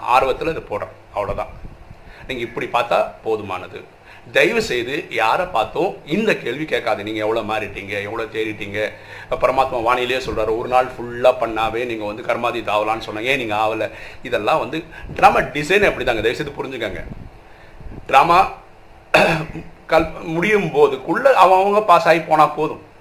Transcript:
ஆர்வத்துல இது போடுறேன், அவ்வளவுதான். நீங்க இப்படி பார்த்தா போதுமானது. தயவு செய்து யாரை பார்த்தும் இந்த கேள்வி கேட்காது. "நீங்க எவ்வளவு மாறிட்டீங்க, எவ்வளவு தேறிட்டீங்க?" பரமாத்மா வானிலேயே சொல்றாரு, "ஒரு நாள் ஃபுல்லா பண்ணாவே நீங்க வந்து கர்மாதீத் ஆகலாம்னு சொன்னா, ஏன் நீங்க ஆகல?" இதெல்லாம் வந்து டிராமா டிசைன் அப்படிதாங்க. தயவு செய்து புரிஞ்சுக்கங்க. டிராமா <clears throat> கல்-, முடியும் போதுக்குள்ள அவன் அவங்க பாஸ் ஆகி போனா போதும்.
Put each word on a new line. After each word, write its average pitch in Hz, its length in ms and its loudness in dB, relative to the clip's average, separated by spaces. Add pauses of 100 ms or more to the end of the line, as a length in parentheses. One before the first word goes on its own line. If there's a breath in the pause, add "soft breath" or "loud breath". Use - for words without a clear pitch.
(120)
ஆர்வத்துல 135 440 2
இது - 140 -10
போடுறேன், - 280 -8 (160)
அவ்வளவுதான். 101 400 -6 (760 loud breath)
நீங்க 123 160 -8
இப்படி 120 300 -6
பார்த்தா 120 260 2 (240)
போதுமானது. 98 580 -6 (500 loud breath)
தயவு 175 300 4
செய்து 127 480 -4
யாரை 120 360 0
பார்த்தும் 131 600 -2
இந்த 190 300 0
கேள்வி 135 300 -6
கேட்காது. 117 380 -2
"நீங்க 110 160 -6
எவ்வளவு 107 340 -2
மாறிட்டீங்க, 101 480 -6
எவ்வளவு 110 320 -6
தேறிட்டீங்க?" 107 580 -6 (380 loud breath)
பரமாத்மா 127 580 0
வானிலேயே 123 420 0
சொல்றாரு, 110 280 -2
"ஒரு 123 100 -6
நாள் 127 180 4
ஃபுல்லா 120 560 2
பண்ணாவே 113 440 -2
நீங்க 113 200 -6
வந்து 107 180 -8
கர்மாதீத் 117 520 -2
ஆகலாம்னு 107 240 0
சொன்னா, 107 200 -8
ஏன் 127 180 0
நீங்க 110 180 -4
ஆகல?" 110 360 -2 (320 loud breath)
இதெல்லாம் 120 360 0
வந்து 135 240 -6 (320 loud breath)
டிராமா 214 240 6
டிசைன் 160 540 2
அப்படிதாங்க. 120 280 -2
தயவு 117 140 2
செய்து 147 280 -8
புரிஞ்சுக்கங்க. 113 400 -8 (1040 loud breath)
டிராமா 165 440 6 (600)
<clears throat> 165 800 0
கல்-, 165 320 2
முடியும் 185 440 0
போதுக்குள்ள 147 580 2
அவன் 185 360 8
அவங்க 202 220 4
பாஸ் 175 260 6
ஆகி 165 120 6
போனா 156 260 4
போதும். 151 360 -2 (200)